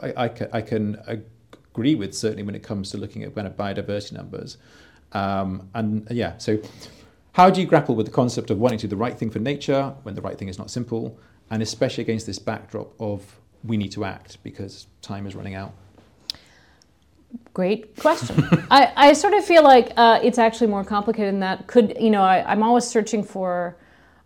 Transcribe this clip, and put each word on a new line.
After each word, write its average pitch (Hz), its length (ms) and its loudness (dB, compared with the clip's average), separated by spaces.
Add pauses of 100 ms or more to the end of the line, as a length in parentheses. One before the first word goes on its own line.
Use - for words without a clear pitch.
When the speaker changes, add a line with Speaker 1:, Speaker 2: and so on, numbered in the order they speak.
Speaker 1:
I, 123 220 -6
I - 40 -2
ca-, - 240 -10
I 117 80 -4
can 107 460 -6
agree - 880 -6
with, - 180 -6
certainly 107 300 -6
when 101 100 -8
it - 80 -14
comes 101 300 -10
to 113 60 -10
looking 104 260 -12
at 101 100 -14
kind 101 140 -8
of 95 100 -16
biodiversity 101 560 -8
numbers. 98 440 -14 (560)
Um, 98 600 -4
and 107 380 -4
yeah, 110 260 -4
so 107 220 -2 (720)
how 180 180 8
do 185 100 2
you 185 60 -2
grapple 147 300 2
with 107 100 0
the 107 60 -12
concept 120 400 0
of 101 80 -2
wanting 117 200 0
to 104 80 -8
do - 20 -8
the 98 80 -6
right 117 200 -4
thing 113 140 -6
for 107 80 -6
nature 139 640 -2
when 101 100 -12
the 101 80 -12
right 95 160 -10
thing 101 100 -10
is 95 120 -12
not - 100 -14
simple, 120 480 -8 (320)
and 110 140 -4
especially 120 400 -4
against 110 240 -6
this 98 100 -10
backdrop - 640 -10
of 104 380 -10 (240)
we 110 140 -4
need 98 160 -6
to 104 120 -8
act - 380 -14
because - 420 -16 (160)
time 101 240 -12
is 98 100 -12
running 98 200 -12
out? 98 180 -14 (1800)
Speaker 2:
Great 190 440 -4
question. - 500 0 (100)
<laughs> - 140 -8
I, 269 240 8
I 285 180 8
sort 359 200 2
of 415 120 4
feel 339 180 8
like, 254 340 8
uh, 233 260 8
it's 240 140 2
actually 226 300 2
more 202 160 -2
complicated 208 500 -2
than 196 80 -2
that. 185 260 -4
Could, 226 320 4
you 226 100 4
know, 202 120 4
I, 185 280 4
I'm 208 140 2
always 240 220 4
searching 214 380 -2
for, 180 540 -6 (480)